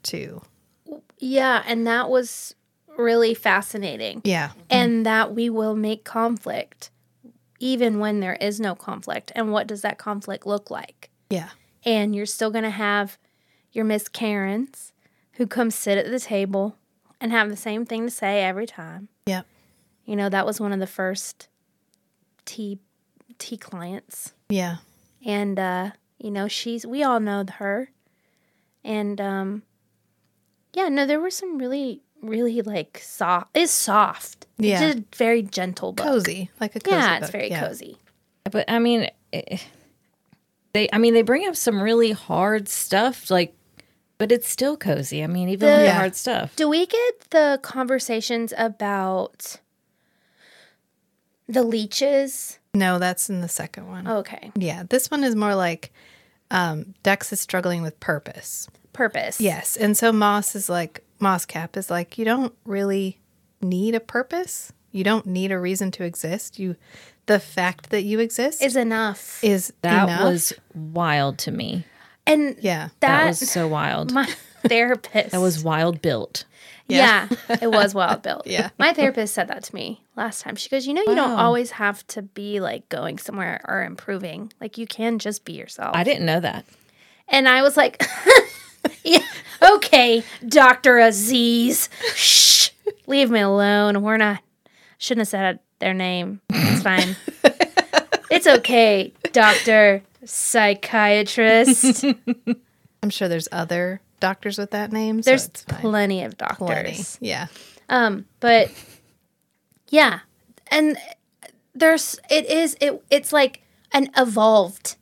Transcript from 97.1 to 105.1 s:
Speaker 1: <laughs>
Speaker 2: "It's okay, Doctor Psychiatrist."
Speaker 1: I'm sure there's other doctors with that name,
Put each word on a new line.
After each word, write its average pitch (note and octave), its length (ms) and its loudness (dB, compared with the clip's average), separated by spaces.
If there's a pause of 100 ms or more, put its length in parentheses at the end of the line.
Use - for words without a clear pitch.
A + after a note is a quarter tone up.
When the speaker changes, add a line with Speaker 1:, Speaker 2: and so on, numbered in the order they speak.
Speaker 1:
<laughs> - 880 2
Speaker 2:
"It's F4+ 160 4
okay, A#3 640 4 (220)
Doctor G#3+ 720 6 (200)
Psychiatrist." A3 1800 4 (1000)
Speaker 1:
I'm G#3 60 0
sure G3 180 -4
there's E3 240 -2
other F3 480 -4 (200)
doctors G3 380 -2
with G3+ 140 -8
that G#3+ 200 -6
name, A3 300 -2